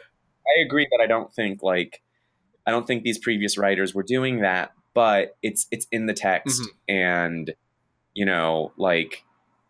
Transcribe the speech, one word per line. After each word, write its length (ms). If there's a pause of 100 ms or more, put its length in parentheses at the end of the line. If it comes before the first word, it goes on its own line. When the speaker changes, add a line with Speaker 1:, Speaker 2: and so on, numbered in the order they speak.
(480)
Speaker 1:
I 180
agree 240
that 140
I 20
don't 280
think, 280
like, 400 (640)
I 60
don't 160
think 160
these 140
previous 400
writers 360
were 100
doing 360
that, 320 (220)
but 500
it's, 260
it's 220
in 140
the 80
text 480
Speaker 2:
Mm-hmm. 340
Speaker 1:
and, 580 (600)
you 120
know, 520
like, 480 (440)